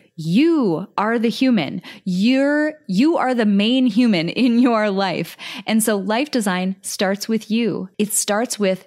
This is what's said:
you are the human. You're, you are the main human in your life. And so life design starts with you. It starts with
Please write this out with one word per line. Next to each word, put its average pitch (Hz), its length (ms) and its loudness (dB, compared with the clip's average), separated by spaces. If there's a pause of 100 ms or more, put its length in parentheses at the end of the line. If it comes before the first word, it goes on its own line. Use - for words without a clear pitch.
(160)
you 196 720 2 (100)
are 220 220 0
the 226 100 0
human. 220 540 0 (220)
You're, 269 680 0 (120)
you 254 300 2
are 254 180 0
the 233 120 2
main 220 400 2
human 202 420 2
in 233 320 2
your 220 300 2
life. 190 460 -2 (300)
And 220 160 2
so 220 140 0
life 208 340 -2
design 190 520 -2
starts 196 460 -4
with 226 220 -2
you. 214 380 -2 (100)
It 208 140 -2
starts 214 460 -2
with 190 280 -2